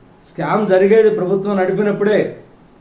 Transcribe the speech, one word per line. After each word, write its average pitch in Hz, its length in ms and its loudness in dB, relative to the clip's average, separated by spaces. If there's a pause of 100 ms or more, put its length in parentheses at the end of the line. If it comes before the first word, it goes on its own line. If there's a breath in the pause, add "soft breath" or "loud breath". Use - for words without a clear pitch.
(280)
స్కామ్ 170 400 -4
జరిగేది 202 480 4
ప్రభుత్వం 196 400 -2
నడిపినప్పుడే. 196 880 -2 (380)